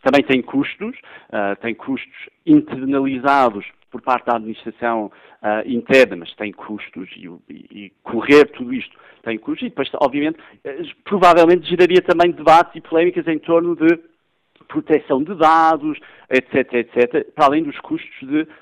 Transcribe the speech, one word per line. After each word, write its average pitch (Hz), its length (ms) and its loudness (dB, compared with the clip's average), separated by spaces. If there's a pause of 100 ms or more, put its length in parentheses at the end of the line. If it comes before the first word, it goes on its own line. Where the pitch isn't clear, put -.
também 135 220 2
tem 127 180 0
custos, 196 540 -6 (360)
ah, 101 300 -4
tem 117 120 -8
custos - 560 -12 (160)
internalizados 135 1200 0 (240)
por 120 120 -16
parte 123 240 -2
da 120 100 -2
administração, 113 760 -8 (300)
ah, 107 240 -4
interna, 120 520 2
mas 85 180 -18
tem 104 160 -12
custos - 640 -16
e, 90 140 -20 (200)
e, 76 220 -20
e 101 220 -20 (100)
correr 143 480 4
tudo 123 220 -10
isto - 240 -12 (260)
tem 113 160 -8
custos 160 260 -8
e 220 40 -10
depois, - 260 -8
obviamente, 147 420 -2 (260)
eh, 139 200 -12 (200)
provavelmente 175 640 4
geraria 175 320 2
também 175 320 2
debates 156 440 2
e 160 60 -14
polémicas 170 460 0
em 156 120 -2
torno 170 360 0
de 160 240 2 (680)
proteção 147 560 -2
de 185 120 -6
dados, 160 640 2 (320)
et 131 220 0
cetera, 127 280 -2
et 113 140 -6
cetera, 123 320 0 (100)
para 151 100 4
além 151 180 2
dos 147 160 -10
custos - 420 -10
de 151 260 -4 (140)